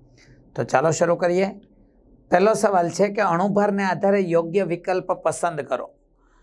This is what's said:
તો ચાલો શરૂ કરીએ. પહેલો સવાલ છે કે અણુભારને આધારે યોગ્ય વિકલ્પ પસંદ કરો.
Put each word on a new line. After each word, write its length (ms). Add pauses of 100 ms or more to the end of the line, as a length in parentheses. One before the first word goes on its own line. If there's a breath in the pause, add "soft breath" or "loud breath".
(560 soft breath)
તો 80
ચાલો 280
શરૂ 240
કરીએ. 320 (840)
પહેલો 220
સવાલ 360
છે 200
કે 120
અણુભારને 600
આધારે 360
યોગ્ય 440
વિકલ્પ 480
પસંદ 500
કરો. 320 (500)